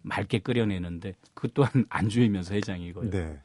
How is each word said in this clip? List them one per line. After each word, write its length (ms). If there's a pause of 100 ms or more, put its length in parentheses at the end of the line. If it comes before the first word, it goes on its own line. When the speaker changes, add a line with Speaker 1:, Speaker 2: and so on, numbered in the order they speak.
Speaker 1:
맑게 380
끓여내는데 760 (200)
그 180
또한 340
<laughs> 40
안주이면서 640
해장이고요. 560
Speaker 2:
네. 340